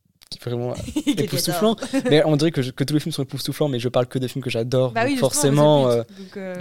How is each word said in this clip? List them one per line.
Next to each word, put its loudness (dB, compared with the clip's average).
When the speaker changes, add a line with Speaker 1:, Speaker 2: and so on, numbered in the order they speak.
Speaker 1:
qui -16
est -16
vraiment -6
Speaker 2:
<laughs> -10
Qui -4
Speaker 1:
époustouflant. 0
Speaker 2:
t'adore. -4
<laughs> 0
Speaker 1:
Mais 6
on 2
dirait 2
que -2
je, -4
que -4
tous -4
les 2
films -6
sont -4
époustouflants, -4
mais -2
je -2
parle 2
que -4
des -2
films -8
que -4
j'adore. 0
Speaker 2:
Bah 0
Speaker 1:
Donc 0
Speaker 2:
oui, 0
justement, 2
Speaker 1:
forcément, 4
Speaker 2:
mais 4
c'est 2
Speaker 1:
euh, -2
Speaker 2:
le -20
but, -16
donc, -16
euh, -10